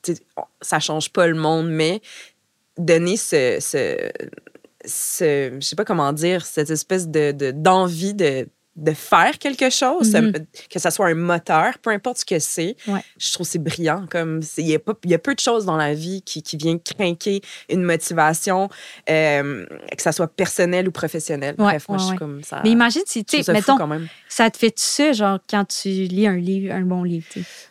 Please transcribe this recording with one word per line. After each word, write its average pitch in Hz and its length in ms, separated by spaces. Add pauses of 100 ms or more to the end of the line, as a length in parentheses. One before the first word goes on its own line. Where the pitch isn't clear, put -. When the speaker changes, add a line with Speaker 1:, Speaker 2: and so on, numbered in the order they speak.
Speaker 1:
tu 170 140
sais, - 40 (160)
on, - 60 (180)
ça 156 200
change 156 300
pas 180 180
le 165 60
monde, 160 340
mais 160 320 (760)
donner 170 400
ce, 127 440
ce, 76 500 (760)
ce, 143 760
je 143 60
sais 160 100
pas 208 80
comment 151 280
dire, 170 320
cette 151 260
espèce 170 380
de, 151 240
de, 139 200
d'envie 180 640
de, 139 320 (300)
de 156 160
faire 180 460
quelque 269 320
chose, 254 420
Speaker 2:
Mhm. 208 200 (200)
Speaker 1:
ce, - 160
que 185 120
ça 175 100
soit 196 160
un 165 80
moteur, 170 640
peu 226 120
importe 214 280
ce - 60
que 175 160
c'est, 170 360 (120)
Speaker 2:
Ouais. 196 120 (180)
Speaker 1:
je - 140
trouve 175 140
que - 60
c'est 170 100
brillant. 165 480
Comme, 160 320
c'est, 165 200
il 165 60
y 156 60
a 156 60
pas, 214 140 (100)
il 180 60
y 165 40
a 165 40
peu 277 160
de - 60
choses 226 240
dans 165 120
la 147 180
vie 180 280
qui, - 200
qui - 140
viennent 165 240
craquer 196 600 (300)
une 185 140
motivation, 170 840 (400)
euh, 143 560 (320)
que - 60
ça 170 100
soit 165 140
personnelle 180 640
ou - 20
professionnelle. 151 680
Speaker 2:
Ouais, 214 60
Speaker 1:
Bref, 156 240
moi, 196 80
Speaker 2:
ouais, 190 40
Speaker 1:
je 190 60
suis 190 80
Speaker 2:
ouais. 180 40
Speaker 1:
comme 147 240
ça. 143 220
Speaker 2:
Mais 220 80
imagine 233 340
si, 233 140
Speaker 1:
Je 202 40
trouve - 160
Speaker 2:
tu - 40
sais, 180 80
Speaker 1:
ça - 20
fou 214 40 (140)
Speaker 2:
mettons, 262 60
Speaker 1:
quand 165 80
même. 160 220 (200)
Speaker 2:
ça 226 220
te - 80
fait 226 180
ça, - 360
genre, 202 260 (100)
quand 202 180
tu - 220
lis 190 380
un 185 100
livre, 190 380
un 185 80
bon 180 220
livre, 170 280
tu 190 100
sais ? - 40 (240)